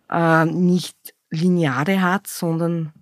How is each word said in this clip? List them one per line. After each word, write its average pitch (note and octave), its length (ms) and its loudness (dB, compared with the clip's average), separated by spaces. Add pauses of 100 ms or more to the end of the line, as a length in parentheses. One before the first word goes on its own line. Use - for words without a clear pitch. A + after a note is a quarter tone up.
(100)
äh, E3 360 4
nicht F3+ 680 -2 (160)
Lineare E3+ 720 0
hat, F#3 240 -2
sondern E3 760 -4